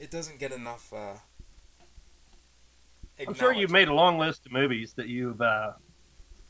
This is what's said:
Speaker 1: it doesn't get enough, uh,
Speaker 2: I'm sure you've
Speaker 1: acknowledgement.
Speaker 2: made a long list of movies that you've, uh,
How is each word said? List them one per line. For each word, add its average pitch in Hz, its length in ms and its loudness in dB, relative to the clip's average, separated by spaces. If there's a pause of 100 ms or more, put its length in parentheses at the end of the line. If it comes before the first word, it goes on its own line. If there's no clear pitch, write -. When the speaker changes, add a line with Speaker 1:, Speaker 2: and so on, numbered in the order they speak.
Speaker 1:
it 151 100 -16
doesn't 156 300 -10
get 135 120 -6
enough, 120 400 -12
uh, 104 220 -10 (2000)
Speaker 2:
I'm 147 160 -8
sure 254 180 2
you've 202 180 0
Speaker 1:
acknowledgement. - 20 -2
Speaker 2:
made 185 160 8
a 147 60 0
long 170 240 6
list 160 260 -2
of 127 80 -18
movies 123 420 0
that 117 140 -8
you've, 120 320 -6
uh, 107 320 0 (760)